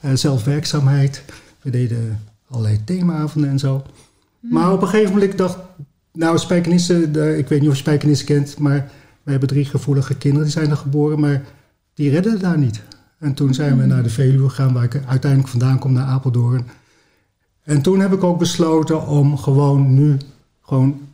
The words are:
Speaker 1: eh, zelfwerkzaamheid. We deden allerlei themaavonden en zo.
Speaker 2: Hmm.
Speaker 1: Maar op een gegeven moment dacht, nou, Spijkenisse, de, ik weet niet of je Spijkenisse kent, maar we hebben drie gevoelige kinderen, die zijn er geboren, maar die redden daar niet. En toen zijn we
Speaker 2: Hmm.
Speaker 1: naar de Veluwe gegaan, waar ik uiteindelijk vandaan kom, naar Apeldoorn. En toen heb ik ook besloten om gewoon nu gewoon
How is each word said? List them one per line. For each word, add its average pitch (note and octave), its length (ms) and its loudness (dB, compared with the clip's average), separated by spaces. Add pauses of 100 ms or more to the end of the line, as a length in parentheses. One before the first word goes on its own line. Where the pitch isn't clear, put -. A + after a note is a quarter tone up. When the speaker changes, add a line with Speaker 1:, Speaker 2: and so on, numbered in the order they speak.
Speaker 1:
eh, C#3+ 140 -4
zelfwerkzaamheid. C#3 1080 0 (400)
We C#3 80 -8
deden A2+ 500 -4 (300)
allerlei A2 340 -2
themaavonden D#3 680 -2
en C#3 80 -2
zo. C3+ 240 -2 (580)
Speaker 2:
Hmm. A#3+ 120 -8
Speaker 1:
Maar E3+ 200 2
op F#3 100 0
een G3 60 -2
gegeven G#3 240 2
moment G3+ 260 0
dacht, F3+ 180 -2 (560)
nou, E3 260 0
Spijkenisse, F3 720 0
de, D#3 280 0
ik C#3+ 100 -4
weet D3+ 120 2
niet D3+ 80 4
of C#3 60 2
je C3+ 80 -4
Spijkenisse D3 420 0
kent, C#3+ 340 -2
maar C#3+ 320 0 (320)
we C#3+ 80 -8
hebben C#3 180 0
drie C3+ 160 0
gevoelige C#3 500 -2
kinderen, C#3+ 320 0
die D3 120 -4
zijn D#3 120 0
er D3 60 0
geboren, D3 440 -2
maar C#3+ 220 0 (520)
die C#3+ 160 0
redden F#3+ 300 0
daar F3 180 0
niet. A2 220 0 (380)
En C#3+ 160 -4
toen C3+ 200 0
zijn C#3+ 220 0
we C3 60 2
Speaker 2:
Hmm. C3 100 2
Speaker 1:
naar B2+ 100 2
de A#2 80 0
Veluwe C3+ 380 2
gegaan, C3 240 0
waar B2 120 0
ik C#3+ 220 -4
uiteindelijk C3+ 440 0
vandaan B2+ 280 0
kom, C3 140 0
naar B2+ 140 0
Apeldoorn. B2+ 600 0 (960)
En D3 180 0
toen F#3+ 180 2
heb F#3+ 120 2
ik F3+ 120 0
ook F3 140 2
besloten D#3+ 680 0
om D3 320 2
gewoon C#3 560 2
nu C#3+ 220 4 (460)
gewoon C#3 380 0 (140)